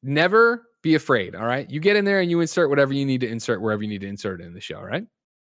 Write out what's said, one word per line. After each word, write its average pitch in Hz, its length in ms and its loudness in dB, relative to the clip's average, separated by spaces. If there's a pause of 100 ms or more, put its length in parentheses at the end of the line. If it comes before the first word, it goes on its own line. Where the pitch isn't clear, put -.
Never 208 640 2 (160)
be 156 120 4
afraid, 113 400 0
all 101 100 -6
right? 123 240 -4
You 139 100 -6
get 202 160 2
in 208 100 2
there 196 140 2
and 175 100 0
you 170 120 2
insert 165 280 2
whatever 139 240 4
you 139 120 0
need 131 160 0
to 123 60 -2
insert 110 320 -4
wherever 107 220 -2
you 107 80 -6
need 101 120 -8
to 98 60 -10
insert 98 320 -8
it 87 60 -16
in 85 80 -18
the 90 80 -16
show, - 160 -12
all 98 80 -14
right? 143 200 -6 (540)